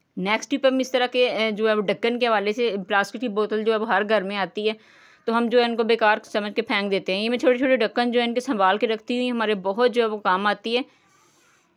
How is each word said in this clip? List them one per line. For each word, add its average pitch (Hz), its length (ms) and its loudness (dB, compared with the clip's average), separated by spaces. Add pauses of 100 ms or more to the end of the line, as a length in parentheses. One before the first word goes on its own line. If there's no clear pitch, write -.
(180)
नेक्स्ट 208 320 -2
टिप 269 160 -2
हम 262 160 2
इस 254 120 -4
तरह 247 140 2
के, 247 220 2
अ, 220 220 -2
जो 214 160 -2
है 214 80 2
वो 214 60 0
ढक्कन 233 360 -2
के 240 80 0
हवाले 208 280 0
से। 226 240 -2
प्लास्टिक 202 440 -2
की 254 60 -4
बोतल 214 360 -2
जो 220 80 0
है 220 60 2
वो 214 80 -2
हर 202 180 0
घर 208 200 0
में 196 120 -6
आती 202 320 -2
है, - 360 -8 (240)
तो 226 60 -2
हम 233 160 0
जो 247 100 4
है 240 60 4
इनको 233 180 -2
बेकार 220 360 4
समझ 208 340 -6
के - 80 0
फेंक 202 280 -2
देते 190 260 -2
हैं। 202 60 -4
ये 226 80 -2
मैं 247 80 -2
छोटे 247 220 2
छोटे 262 180 2
ढक्कन 240 340 0
जो 240 80 2
है 240 80 0
इनके 233 140 -2
संभाल 202 360 2
के 240 100 0
रखती 220 300 -4
हुई 247 100 -2
हमारे 220 280 -2
बहुत 196 360 0
जो 240 100 0
है 226 60 2
वो 214 100 -4
काम 202 300 0
आती 214 280 -2
है, 262 100 -2 (920)